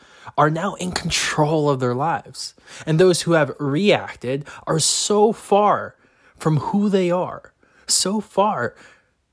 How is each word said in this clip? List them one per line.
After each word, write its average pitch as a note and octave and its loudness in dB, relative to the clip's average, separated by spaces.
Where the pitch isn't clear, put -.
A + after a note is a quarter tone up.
are D3+ 4
now E3+ -4
in F3+ -8
control D3+ 0
of C3+ 0
their B2 -2
lives. C#3 -6
And D#3+ 2
those F#3 4
who E3+ 0
have D3 2
reacted C#3+ -2
are D#3+ 0
so G#3 2
far F#3+ 2
from D#3 0
who G3+ 0
they F#3 2
are, F3 -4
so G#3 0
far F#3+ -2